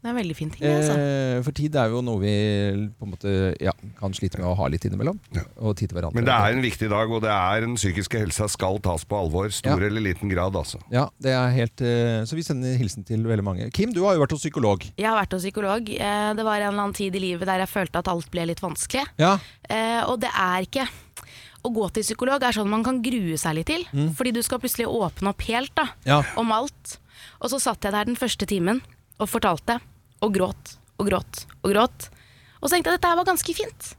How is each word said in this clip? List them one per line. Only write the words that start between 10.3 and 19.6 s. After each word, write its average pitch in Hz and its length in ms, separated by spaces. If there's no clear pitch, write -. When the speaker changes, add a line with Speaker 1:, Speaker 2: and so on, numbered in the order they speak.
Speaker 3:
altså. 87 240
Speaker 2:
Ja, 127 160
det 131 100
er 127 240
helt, 117 240
eh, 117 480
så 156 80
vi 165 80
sender 127 300
en 127 40
hilsen 107 280
til 113 180
veldig 113 200
mange. 101 280
Kim, 220 220
du 180 100
har 202 100
jo 160 120
vært - 100
hos - 80
psykolog. 113 400
Speaker 1:
Jeg 208 100
har 226 160
vært - 80
hos 185 100
psykolog. 202 460
Eh, 208 460
det 220 100
var 214 160
en 208 80
eller 202 160
annen 202 100
tid 190 220
i - 80
livet 180 220
der 190 180
jeg 185 80
følte 190 320
at - 20
alt 170 240
ble 170 160
litt 165 140
vanskelig. 202 460
Speaker 2:
Ja. 185 200